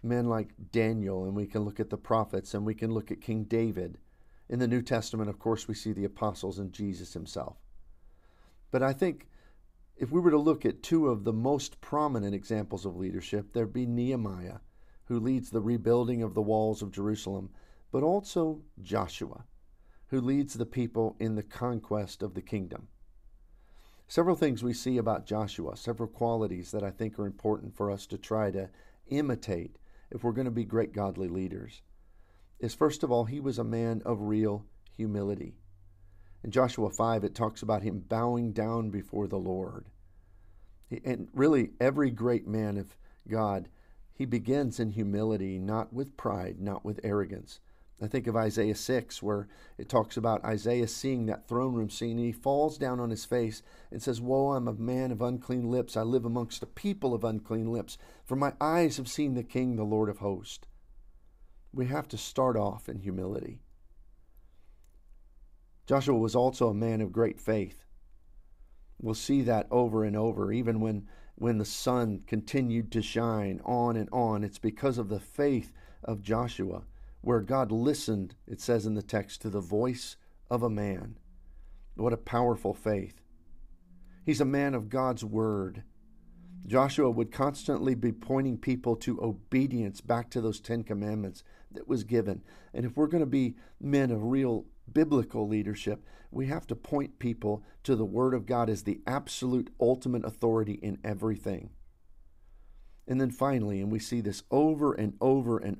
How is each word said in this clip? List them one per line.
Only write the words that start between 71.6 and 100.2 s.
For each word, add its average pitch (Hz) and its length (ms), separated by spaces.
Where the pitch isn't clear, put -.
sun 117 600
continued 117 640
to 117 100
shine 107 600
on 120 320
and 107 160
on. 110 320
It's 101 160
because 117 380
of 110 100
the 101 140
faith 143 500
of 104 180
Joshua, 101 640
where 117 200
God 127 300
listened, 113 640
it - 160
says 113 240
in 107 80
the 107 80
text, - 400
to 110 80
the 101 100
voice 107 560
of 120 140
a 120 80
man. 104 480
What 117 180
a 113 40
powerful 117 580
faith. 98 440
He's 151 180
a 143 40
man 139 300
of 107 140
God's 127 360
word. 104 560
Joshua 135 420
would 117 220
constantly 135 640
be 113 160
pointing 131 480
people 123 380
to 117 260
obedience, 117 800
back 117 280
to 123 120
those 110 180
Ten 117 240
Commandments 104 600
that - 160
was 120 160
given. 104 400
And 120 100
if 117 100
we're 151 120
gonna 160 180
be 131 300
men 139 300
of 107 140
real 127 420
biblical 135 540
leadership, 104 580
we 131 160
have 151 220
to 127 80
point - 420
people 107 460
to 135 140
the 110 100
Word 123 300
of 110 100
God 120 240
as 101 140
the - 240
absolute 127 720
ultimate 123 460